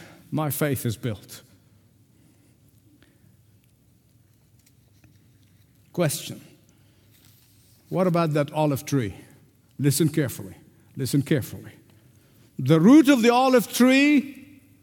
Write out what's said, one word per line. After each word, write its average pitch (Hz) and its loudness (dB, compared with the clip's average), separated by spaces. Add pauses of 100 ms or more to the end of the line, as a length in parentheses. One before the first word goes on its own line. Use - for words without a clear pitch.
(300)
my 151 -6
faith 143 -4
is 117 -6
built." - -12 (4000)
Question. - -6 (1500)
What 180 -2
about 165 0
that 147 -2
olive 151 -2
tree? 117 -4 (680)
Listen 143 0
carefully. 113 -6 (420)
Listen 135 -4
carefully. - -6 (880)
The 151 2
root 262 6
of 262 4
the 240 4
olive 254 2
tree 269 0 (240)